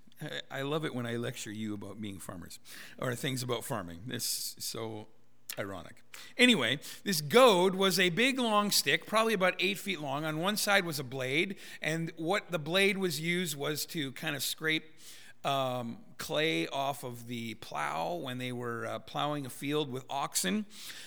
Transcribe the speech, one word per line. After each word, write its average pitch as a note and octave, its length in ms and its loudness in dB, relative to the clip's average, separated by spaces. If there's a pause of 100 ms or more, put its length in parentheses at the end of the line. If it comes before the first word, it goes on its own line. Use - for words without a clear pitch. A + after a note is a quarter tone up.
(200)
I, C#3+ 380 -8
I C3+ 40 -2
love D#3 220 0
it C3+ 100 -2
when A#2+ 120 -2
I A#2 100 -2
lecture A#2+ 340 -4
you G#2+ 220 -4
about G2+ 300 -8
being G2 160 -6
farmers E2+ 400 -10 (400)
or B2+ 160 -2
things C3 280 -2
about B2 220 -2
farming. F2 440 -4
It's - 500 -4
so A2 480 -6 (520)
ironic. G2 440 -8 (360)
Anyway, D3 420 6 (240)
this F3 160 0
goad F#3+ 540 8
was F#3+ 260 4
a F3+ 80 6
big, B3 300 4
long G#3 320 4
stick, - 360 4
probably A3 280 4
about F3+ 260 4
eight F#3+ 180 2
feet F3+ 220 -4
long. D3 240 -2
On D#3 140 0
one G3 180 2
side G3 300 4
was D3+ 120 -2
a C#3+ 60 -4
blade, C3+ 520 0 (260)
and E3 340 0
what E3+ 340 0
the E3+ 80 -2
blade F#3+ 380 4
was F3 240 0
used E3+ 340 0
was C#3+ 320 -2
to C#3 260 -4
kind D#3 220 -4
of C3+ 80 -4
scrape, D#3 420 0 (600)
um, B2+ 540 0 (180)
clay D#3+ 520 0
off C3+ 360 -2
of A#2+ 220 -8
the A#2 280 -4
plow D3+ 600 -4
when C3 240 -6
they B2+ 120 -4
were, A#2 360 -4
uh, A2 140 -4
plowing D3 440 -2
a B2 60 -8
field D3 420 -2
with C3 160 -6
oxen. F#3 560 0 (420)